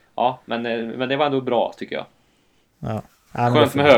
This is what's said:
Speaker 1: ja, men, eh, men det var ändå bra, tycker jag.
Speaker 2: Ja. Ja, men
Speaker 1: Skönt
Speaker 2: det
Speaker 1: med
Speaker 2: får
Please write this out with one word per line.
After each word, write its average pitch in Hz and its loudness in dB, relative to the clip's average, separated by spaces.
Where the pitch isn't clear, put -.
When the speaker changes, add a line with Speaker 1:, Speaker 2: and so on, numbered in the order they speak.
Speaker 1:
ja, 123 -4
men, 117 -6
eh, 117 -6
men 127 -4
det 135 -2
var 151 0
ändå 135 -2
bra, 117 -2
tycker - -10
jag. - -10
Speaker 2:
Ja. 110 -8
Ja, 120 0
men - 0
Speaker 1:
Skönt 120 4
Speaker 2:
det - -6
Speaker 1:
med 143 2
Speaker 2:
får 143 8